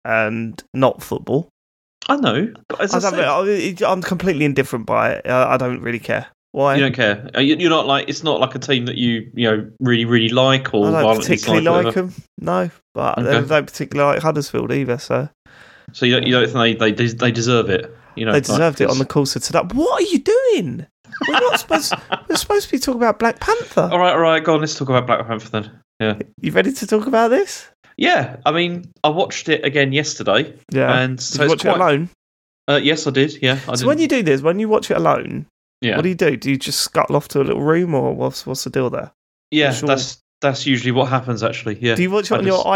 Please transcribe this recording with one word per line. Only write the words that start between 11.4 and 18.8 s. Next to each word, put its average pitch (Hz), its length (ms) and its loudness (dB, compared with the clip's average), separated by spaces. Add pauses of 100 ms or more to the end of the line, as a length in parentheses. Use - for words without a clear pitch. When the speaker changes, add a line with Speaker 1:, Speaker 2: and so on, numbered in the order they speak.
Speaker 2:
dislike 170 100 4
or 180 120 2
Speaker 1:
like 117 100 -2
Speaker 2:
whatever? 185 120 -2
Speaker 1:
'em. - 140 -16 (160)
No, 175 320 -4 (240)
but - 240 -2
Speaker 2:
Okay. 131 200 0
Speaker 1:
I - 20 0
don't 143 260 0
particularly 143 480 -2
like 151 80 -2
Huddersfield 143 480 -4
either. 127 280 -2
So, 127 300 -4 (640)
Speaker 2:
So - 140 -6
you 120 80 4
don't, 127 120 4
you 127 60 2
don't 123 160 4
think 117 300 2
they, 110 140 4
they 117 160 2
des-, 113 80 -6
they 120 160 2
deserve 117 380 2
it? - 220 -2 (240)
You 113 100 -4
know, 110 60 0
Speaker 1:
they 147 60 4
Speaker 2:
like, 139 80 -2
Speaker 1:
deserved 147 360 2